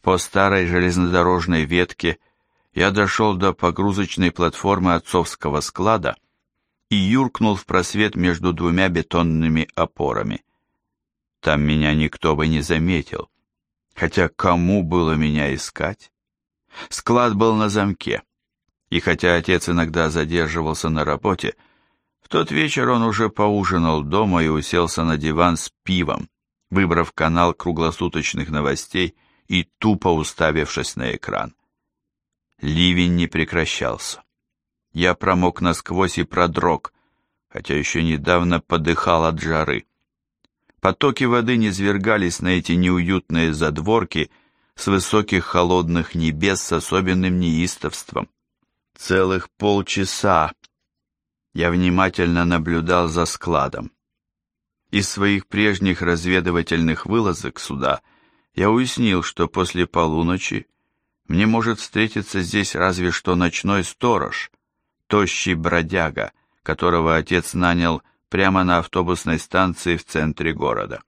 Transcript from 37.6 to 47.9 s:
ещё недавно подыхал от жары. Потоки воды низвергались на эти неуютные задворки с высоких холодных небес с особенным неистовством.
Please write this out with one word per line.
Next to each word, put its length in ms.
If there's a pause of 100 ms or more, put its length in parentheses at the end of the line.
ещё 260
недавно 580
подыхал 640
от 160
жары. 460 (960)
Потоки 440
воды 320
низвергались 840
на 80
эти 240
неуютные 800
задворки 760 (460)
с 120
высоких 580
холодных 720
небес 460
с 100
особенным 680
неистовством. 880 (680)